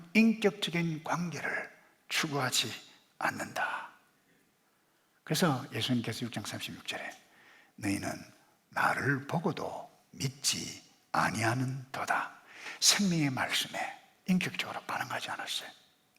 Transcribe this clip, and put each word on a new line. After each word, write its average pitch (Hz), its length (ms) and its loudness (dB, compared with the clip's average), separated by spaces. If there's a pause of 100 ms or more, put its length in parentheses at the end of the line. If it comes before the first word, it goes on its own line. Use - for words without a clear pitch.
(160)
인격적인 190 880 4
관계를 - 680 -4 (380)
추구하지 135 640 0 (480)
않는다. - 720 -2 (1300)
그래서 151 480 4
예수님께서 117 540 0
육 113 60 -6
장 107 120 -6
삼십육 - 440 -8
절에 - 280 -8 (600)
"너희는 98 580 -4 (360)
나를 - 580 2
보고도 - 640 -2 (200)
믿지 - 720 -4 (280)
아니하는 113 800 2
도다." - 420 -2 (460)
생명의 165 500 6
말씀에 - 720 -2 (260)
인격적으로 - 540 2
반응하지 - 480 -4
않았어요. - 400 -6 (500)